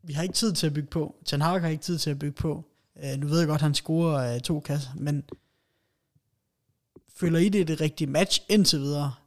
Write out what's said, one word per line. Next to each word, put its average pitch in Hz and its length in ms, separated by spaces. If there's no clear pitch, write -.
vi 170 100
har 147 100
ikke 185 120
tid 220 180
til 160 140
at 147 80
bygge 147 140
på. - 360
Ten 143 160
Hag 175 200
har 170 80
ikke 156 140
tid 170 160
til 151 120
at 143 80
bygge 147 160
på. 156 300
Øh, 135 140
nu 143 80
ved 151 120
jeg 165 100
godt, 151 120
han 147 140
scorer, 156 600
øh, 123 60
to 151 200
kasser, 143 360
men 147 280
føler 165 220
I, 180 100
det 202 120
er 180 40
det 156 160
rigtige 156 300
match 160 380
indtil 196 320
videre 143 320